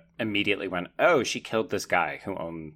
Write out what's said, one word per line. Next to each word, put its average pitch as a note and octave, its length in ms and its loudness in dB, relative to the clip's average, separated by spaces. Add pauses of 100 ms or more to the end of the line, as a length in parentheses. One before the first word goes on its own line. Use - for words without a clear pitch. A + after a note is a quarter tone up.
(200)
immediately G2+ 480 0
went, F2 180 -4 (140)
"Oh, D3+ 240 6
she - 160 -4
killed A2 300 -2
this G2+ 140 -2
guy D#2+ 400 0
who G2 120 -6
owned D#2+ 380 -8